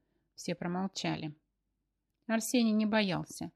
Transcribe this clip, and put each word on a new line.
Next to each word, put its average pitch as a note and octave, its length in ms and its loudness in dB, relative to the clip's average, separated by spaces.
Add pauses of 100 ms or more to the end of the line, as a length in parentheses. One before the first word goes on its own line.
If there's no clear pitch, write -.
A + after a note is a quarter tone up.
(340)
все - 200 -6
промолчали. F3 800 -4 (920)
Арсений A3+ 460 2
не G#3+ 140 4
боялся. F#3+ 680 0